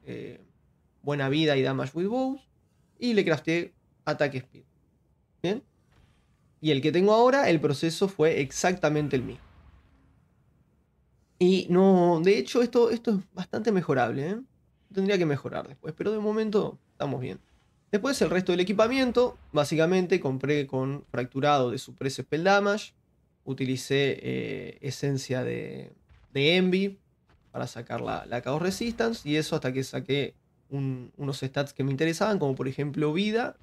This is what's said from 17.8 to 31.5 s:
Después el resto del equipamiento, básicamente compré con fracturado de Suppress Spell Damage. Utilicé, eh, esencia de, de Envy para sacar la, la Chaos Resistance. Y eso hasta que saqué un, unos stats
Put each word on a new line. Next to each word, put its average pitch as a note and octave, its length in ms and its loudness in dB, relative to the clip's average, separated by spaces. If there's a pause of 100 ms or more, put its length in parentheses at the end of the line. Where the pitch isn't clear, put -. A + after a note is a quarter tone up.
Después A3+ 300 0
el E3 80 2
resto F#3 220 0
del F3 100 2
equipamiento, A#3+ 760 2 (140)
básicamente E3+ 680 2
compré C#3 460 -2
con C3+ 460 -4
fracturado C3 600 0
de A2+ 60 -4
Suppress C3+ 440 -8
Spell D#3 220 -4
Damage. G3+ 500 2 (500)
Utilicé, C3+ 800 -2
eh, A2 600 -8
esencia C3 640 -4
de, A#2+ 480 -8 (400)
de D3 260 4
Envy F#3+ 420 2 (520)
para B2+ 160 -8
sacar A#2 320 -10
la, G#2+ 280 -6
la A#2+ 140 -6
Chaos C#3+ 200 -4
Resistance. A3+ 680 -4
Y D3 80 0
eso D#3 200 -2
hasta C3 180 -2
que C3 100 -4
saqué C3 520 -4 (340)
un, C3 480 -6
unos C3+ 220 -6
stats C3+ 340 -4